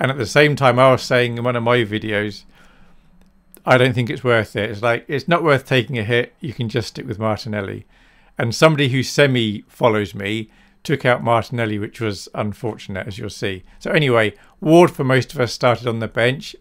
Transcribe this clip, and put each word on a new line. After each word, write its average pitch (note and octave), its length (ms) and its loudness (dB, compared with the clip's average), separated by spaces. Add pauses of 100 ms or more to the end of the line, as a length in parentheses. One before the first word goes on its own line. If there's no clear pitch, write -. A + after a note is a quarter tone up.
And C3 100 0
at C#3 60 -6
the B2+ 80 -2
same D3 320 4
time, B2 220 4
I C3 120 8
was B2+ 120 2
saying B2 340 0
in A#2 80 -6
one B2 100 -2
of A#2 80 -2
my A#2+ 220 2
videos, G#2 600 -4 (1200)
"I B2+ 100 6
don't B2+ 160 4
think A#2 160 -2
it's - 160 -10
worth A#2 320 0
it." G#2+ 140 -4
It's G2+ 100 -12
like, A#2 260 -2
it's C#3+ 220 -6
not E3+ 160 0
worth C#3 220 2
taking B2+ 320 0
a G#2+ 40 -4
hit. A#2+ 380 -2
You B2+ 140 -10
can A#2 160 -6
just A#2 180 -4
stick - 180 -14
with G#2+ 120 -8
Martinelli. G#2 640 -6 (540)
And A#2 160 -2
somebody D3 340 4
who B2+ 140 0
semi-follows A2 1120 0
me G#2 340 -6 (340)
took C#3+ 220 -4
out B2 180 2
Martinelli, A2+ 560 -2
which - 220 -10
was G#2 340 -6
unfortunate, G#2+ 720 -8
as F#2+ 120 -12
you'll G#2+ 120 -10
see. F#2+ 340 -8 (140)
So - 120 -8
anyway, A#2 440 2 (260)
Ward E3+ 300 6
for - 140 -6
most B2+ 300 0
of C#3+ 60 -6
us A#2 120 0
started A#2 340 0
on A#2 120 -4
the A2 100 -6
bench. B2 520 -2